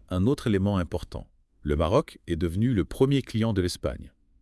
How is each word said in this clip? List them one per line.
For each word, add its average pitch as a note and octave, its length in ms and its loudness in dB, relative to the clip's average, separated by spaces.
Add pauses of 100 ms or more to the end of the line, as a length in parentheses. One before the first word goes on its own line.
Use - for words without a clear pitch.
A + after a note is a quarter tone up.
un F#2 180 0
autre C#3+ 200 0
élément G2+ 300 2
important. - 520 -6 (320)
Le D2 160 0
Maroc F2+ 500 2
est F2 80 -2
devenu F2+ 380 0
le F#2 100 2
premier C3+ 380 2
client A2+ 320 -2
de F#2+ 80 2
l'Espagne. - 500 -6 (300)